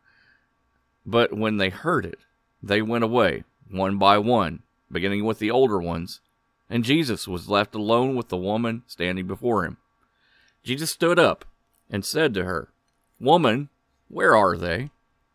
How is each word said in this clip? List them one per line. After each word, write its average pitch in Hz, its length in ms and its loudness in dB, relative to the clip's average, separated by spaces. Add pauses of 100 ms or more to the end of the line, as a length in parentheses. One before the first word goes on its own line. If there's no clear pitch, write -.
(1080)
But 117 260 2
when 107 240 -2
they 95 140 2
heard 135 340 -2
it, - 160 -14 (420)
they 107 200 0
went 117 220 -2
away, 107 400 2 (260)
one 95 260 -2
by 98 220 6
one, 104 420 0 (300)
beginning 98 340 -4
with 110 140 -4
the 107 120 -2
older 120 280 2
ones, 85 420 -6 (480)
and 117 160 -2
Jesus 135 420 0
was 92 220 -8
left 104 260 0
alone 117 420 0
with 117 120 -8
the 92 80 -6
woman 113 500 -4
standing 92 400 -6
before 98 380 -2
him. - 140 -10 (840)
Jesus 143 280 -6
stood 175 280 0
up 117 280 2 (420)
and 104 160 -6
said 147 300 -2
to 90 100 -4
her, 90 240 -6 (500)
"Woman, 143 520 2 (380)
where 170 280 4
are 92 220 4
they? 90 320 -4 (440)